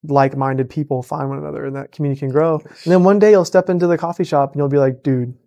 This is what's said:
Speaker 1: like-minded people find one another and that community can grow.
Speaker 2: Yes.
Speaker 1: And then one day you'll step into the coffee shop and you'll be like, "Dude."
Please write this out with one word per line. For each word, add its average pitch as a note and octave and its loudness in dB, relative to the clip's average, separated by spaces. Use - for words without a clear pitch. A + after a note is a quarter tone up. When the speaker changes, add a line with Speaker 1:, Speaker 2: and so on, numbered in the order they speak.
Speaker 1:
like-minded C3+ 0
people C#3+ -6
find C#3+ -8
one C3+ -8
another D3 -10
and C3+ -10
that C#3 -14
community C#3 -4
can C#3 -6
grow. D#3 0
Speaker 2:
Yes. - -20
Speaker 1:
And E3 2
then F3+ 6
one G3+ 4
day G#3+ 6
you'll F#3+ 6
step F3+ 0
into F3+ 0
the E3+ 2
coffee E3+ -4
shop C#3 -2
and C#3 -8
you'll C#3+ -2
be C#3+ 2
like, C3 0
"Dude." B2+ -2